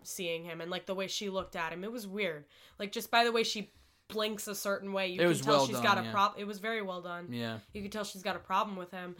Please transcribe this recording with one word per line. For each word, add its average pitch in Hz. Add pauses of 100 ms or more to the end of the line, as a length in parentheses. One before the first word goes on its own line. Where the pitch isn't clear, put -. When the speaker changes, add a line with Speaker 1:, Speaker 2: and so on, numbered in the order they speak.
Speaker 1:
seeing 170
him, 165
and, 170
like, 180
the 190
way 190
she 196
looked 190
at 165
him. 175
It 226
was 226
weird. 185 (320)
Like, 208
just 226
by 233
the 240
way 226
she 220 (380)
blinks 214
a 202
certain 196
way, 190
you 180
Speaker 2:
It -
Speaker 1:
can 175
Speaker 2:
was 151
Speaker 1:
tell 143
Speaker 2:
well 135
Speaker 1:
she's 113
Speaker 2:
done, 120
Speaker 1:
got 202
a 117
Speaker 2:
yeah. 113
Speaker 1:
prob-, 196
it 202
was 202
very 220
well 180
done. 175
Speaker 2:
Yeah. 117 (160)
Speaker 1:
You 208
can 202
tell 208
she's 190
got 190
a 170
problem 202
with 180
him, 180